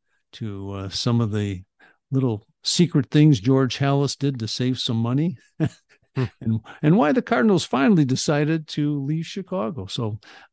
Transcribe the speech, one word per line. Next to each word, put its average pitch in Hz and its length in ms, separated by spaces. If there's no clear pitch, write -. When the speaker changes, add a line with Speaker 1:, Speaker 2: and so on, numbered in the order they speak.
Speaker 1:
to, 98 400
uh, 98 180
some 117 300
of 107 140
the 101 300
little 127 360
secret - 480
things 151 300
George 135 380
Halas 139 380
did 139 220
to - 80
save 127 320
some 117 160
money. 127 420
<laughs> 151 80
Speaker 2:
Hmm. 131 80
Speaker 1:
And, 110 180
and 156 160
why 285 140
the 254 100
Cardinals 220 440
finally 240 380
decided 151 680
to 147 340
leave 160 240
Chicago. 185 580
So, 110 340